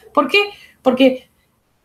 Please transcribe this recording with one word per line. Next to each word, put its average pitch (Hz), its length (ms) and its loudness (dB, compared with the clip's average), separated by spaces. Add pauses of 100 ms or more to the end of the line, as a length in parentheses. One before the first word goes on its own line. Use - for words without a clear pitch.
(140)
¿Por 302 140 0
qué? 403 240 -2 (320)
Porque 262 480 0 (540)